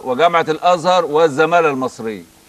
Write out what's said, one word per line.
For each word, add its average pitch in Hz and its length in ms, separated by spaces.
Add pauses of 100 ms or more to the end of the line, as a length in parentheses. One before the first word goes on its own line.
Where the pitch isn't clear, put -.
وجامعة 160 460
الأزهر 175 560
والزمالة 160 640
المصرية. 117 540 (240)